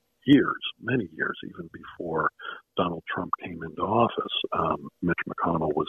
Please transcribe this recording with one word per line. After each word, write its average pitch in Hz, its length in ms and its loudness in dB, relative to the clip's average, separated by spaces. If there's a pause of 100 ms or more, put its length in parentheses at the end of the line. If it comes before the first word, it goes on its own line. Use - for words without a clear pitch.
(260)
years, 143 300 8 (240)
many 120 320 -2
years, - 320 -4
even 85 260 -12
before 80 600 -4 (480)
Donald 85 260 -2 (100)
Trump 98 160 -4 (140)
came 82 180 -10
into 80 200 -8
office. 110 500 2 (220)
Um, 80 340 -2 (140)
Mitch 85 260 2
McConnell 78 460 0
was 76 140 0